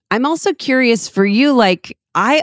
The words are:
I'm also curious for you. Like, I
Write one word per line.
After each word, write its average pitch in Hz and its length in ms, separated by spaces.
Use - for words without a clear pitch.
I'm 233 160
also 330 260
curious 262 560
for 196 160
you. 233 280
Like, 202 440
I 247 280